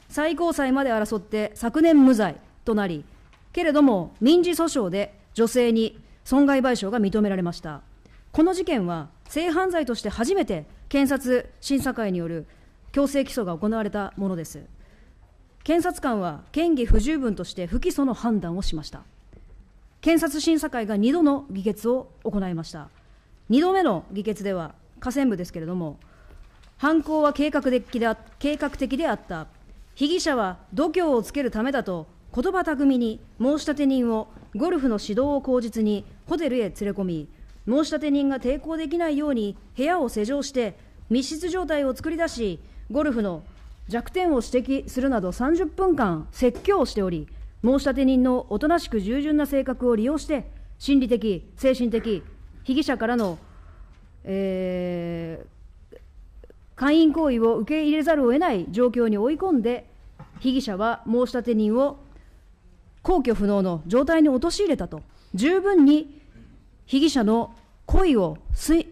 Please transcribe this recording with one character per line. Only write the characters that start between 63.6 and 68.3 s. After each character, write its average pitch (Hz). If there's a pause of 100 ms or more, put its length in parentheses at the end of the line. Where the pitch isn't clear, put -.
の 175
状 240
態 320
に 302
陥 339
れ 302
た 175
と、 151 (320)
十 311
分 370
に 302 (640)
被 143
疑 190
者 240
の 226 (300)
故 -
意 294
を 165 (160)